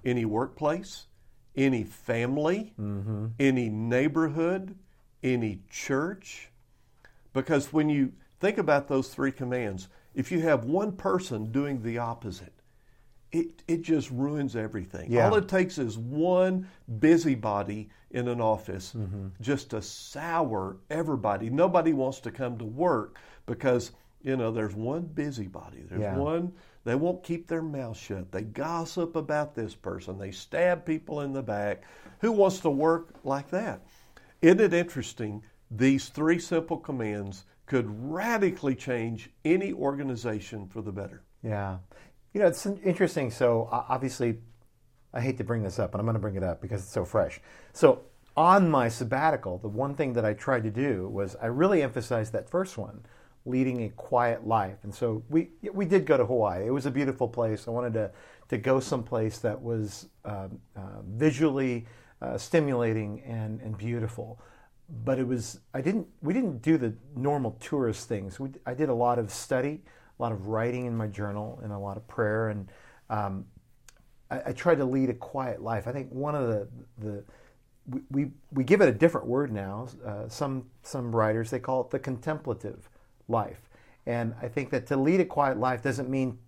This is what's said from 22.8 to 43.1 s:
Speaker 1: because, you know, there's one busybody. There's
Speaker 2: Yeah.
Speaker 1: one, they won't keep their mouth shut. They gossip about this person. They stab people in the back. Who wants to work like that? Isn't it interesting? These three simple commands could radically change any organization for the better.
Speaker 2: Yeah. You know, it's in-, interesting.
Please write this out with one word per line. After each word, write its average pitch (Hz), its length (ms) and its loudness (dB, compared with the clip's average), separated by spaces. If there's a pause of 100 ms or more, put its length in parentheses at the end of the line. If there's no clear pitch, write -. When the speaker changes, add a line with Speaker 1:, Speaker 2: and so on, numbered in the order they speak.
Speaker 1:
because, 123 460 2 (300)
you 131 140 -2
know, 113 140 0
there's 107 240 -2
one 127 280 -4
busybody. 127 880 -8
There's 107 120 -2
Speaker 2:
Yeah. 101 160 -2
Speaker 1:
one, 165 360 0 (300)
they 117 140 0
won't 175 260 0
keep 170 240 -4
their 165 160 -2
mouth 131 340 -6
shut. 92 360 -8
They 95 100 -2
gossip 165 720 -4
about 196 400 -2
this 110 220 -6
person. 95 420 -8
They 98 140 -8
stab 175 520 0
people 156 360 -4
in 139 120 -4
the 135 100 -4
back. 104 420 -2 (360)
Who 226 120 2
wants 196 280 6
to 156 100 4
work 165 520 2
like 139 280 -2
that? 180 320 -4 (600)
Isn't 185 180 10
it 196 140 6
interesting? 117 680 -4 (280)
These 131 380 4
three 160 320 2
simple 165 380 -2
commands 104 680 -6 (220)
could 123 200 2 (240)
radically 190 640 0
change 117 560 -4 (140)
any 190 280 2
organization 117 920 -4
for 107 160 -10
the 101 80 -8
better. 98 320 -10 (200)
Speaker 2:
Yeah. 101 360 -4 (540)
You 202 80 0
know, 262 80 6
it's - 180 0
in-, 196 120 -2
interesting. 170 520 2